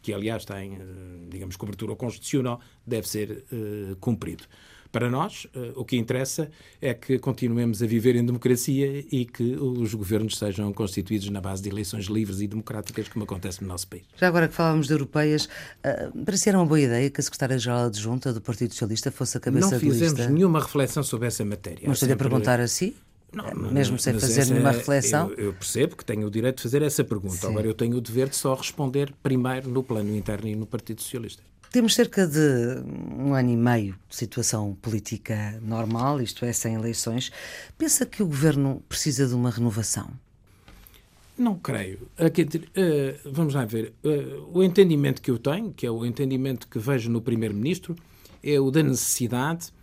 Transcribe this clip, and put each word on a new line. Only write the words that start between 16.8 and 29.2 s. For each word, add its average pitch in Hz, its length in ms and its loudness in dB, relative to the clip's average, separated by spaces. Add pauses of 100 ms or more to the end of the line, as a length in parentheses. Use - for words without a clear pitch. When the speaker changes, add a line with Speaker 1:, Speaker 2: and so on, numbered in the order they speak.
Speaker 2:
que 139 100 -4
a 143 40 -2
secretária-geral 123 640 0
adjunta 117 480 -2
do 110 80 -4
Partido 120 300 -4
Socialista 113 400 -4
fosse - 260 -4
a - 20 -2
cabeça 135 300 4
Speaker 1:
Não 131 80 2
Speaker 2:
de 135 80 0
lista? 147 240 4
Speaker 1:
fizemos 127 240 2
nenhuma 165 260 6
reflexão 139 440 0
sobre 120 240 -2
essa 110 180 -2
matéria. 104 420 -8
Speaker 2:
Mas 135 100 2
estou-lhe 131 160 4
a - 20 6
Speaker 1:
Sempre 131 140 0
Speaker 2:
perguntar 120 300 4
a 120 80 2
si? 185 280 -2 (360)
Speaker 1:
Não, - 160 -10
Speaker 2:
Eh, - 80 -8
Speaker 1:
mas, - 160 -4
Speaker 2:
mesmo 127 280 2
sem - 140 2
Speaker 1:
mas 110 100 2
Speaker 2:
fazer 117 180 4
Speaker 1:
essa 127 120 2
Speaker 2:
nenhuma 139 180 6
Speaker 1:
é, - 20 4
Speaker 2:
reflexão. 143 580 2
Speaker 1:
eu, - 40 -8 (120)
eu 98 60 -2
percebo - 420 -2
que - 80 -16
tenho 107 240 -2
o 104 40 -4
direito 113 260 0
de - 60 -10
fazer 131 180 2
essa 147 220 2
pergunta. 98 340 -4
Speaker 2:
Sim. 90 100 -4
Speaker 1:
Agora, 107 200 0
eu 110 60 0
tenho 117 240 0
o 123 40 -2
dever 117 280 0
de 139 60 -8
só 135 200 0
responder 139 680 -4